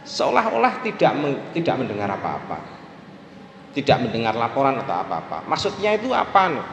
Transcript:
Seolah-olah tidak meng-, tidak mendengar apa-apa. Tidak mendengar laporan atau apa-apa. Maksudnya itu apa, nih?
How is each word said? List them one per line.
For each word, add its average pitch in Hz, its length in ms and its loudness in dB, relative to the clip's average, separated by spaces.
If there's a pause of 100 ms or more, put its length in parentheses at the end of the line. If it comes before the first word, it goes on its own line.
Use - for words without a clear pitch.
Seolah-olah 233 800 2
tidak 165 320 4
meng-, 143 240 0 (160)
tidak 143 240 0
mendengar 104 320 -2
apa-apa. 80 480 -6 (1120)
Tidak 135 320 4
mendengar 113 320 0
laporan 135 480 2
atau 92 240 -4
apa-apa. 82 400 -6
Maksudnya 202 480 0
itu 233 160 -2
apa, 190 400 4
nih? 110 220 -4